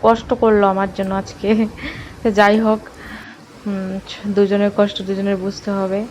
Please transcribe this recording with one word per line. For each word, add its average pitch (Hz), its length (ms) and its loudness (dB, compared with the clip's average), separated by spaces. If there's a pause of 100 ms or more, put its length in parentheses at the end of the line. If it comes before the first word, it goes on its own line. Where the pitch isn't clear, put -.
কষ্ট 226 320 4
করলো 214 340 4
আমার 190 280 0
জন্য 190 200 -4
আজকে। 214 520 -2 (560)
তো 226 80 2
যাই 208 280 6
হোক, 220 200 2 (880)
উম, 190 320 -6 (320)
দুজনের 202 460 2
কষ্ট 208 240 0
দুজনের 196 360 -2
বুঝতে 196 340 -6
হবে। 196 400 -2